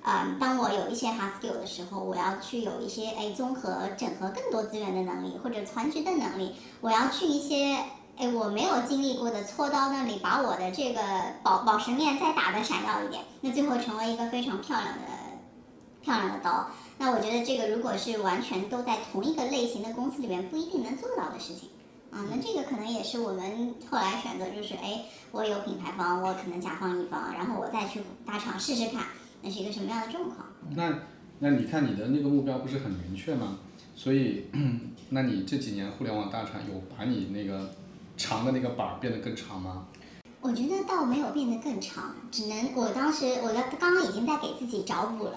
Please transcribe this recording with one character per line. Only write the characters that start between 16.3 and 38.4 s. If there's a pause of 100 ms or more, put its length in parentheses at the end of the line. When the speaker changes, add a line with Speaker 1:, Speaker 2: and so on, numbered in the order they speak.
Speaker 1:
的
刀。 (300)
那
我
觉
得
这
个
如
果
是
完
全
都
在 (120)
同
一
个
类
型
的
公
司
里
面，
不
一
定
能
做
到
的
事
情。 (420)
啊，
那
这
个
可
能
也
是
我
们 (160)
后
来
选
择，
就
是，
哎， (260)
我
有
品
牌
方，
我
可
能
甲
方
乙
方，
然
后
我
再
去 (200)
大
厂
试
试
看， (420)
那
是
一
个
什
么
样
的
状
况。 (280)
Speaker 2:
那， (400)
那
你
看
你
的
那
个
目
标
不
是
很
明
确
吗？ (360)
所
以， (340)
<clears throat>
那
你
这
几
年
互
联
网
大
厂 (140)
有 (160)
把
你
那
个 (480)
长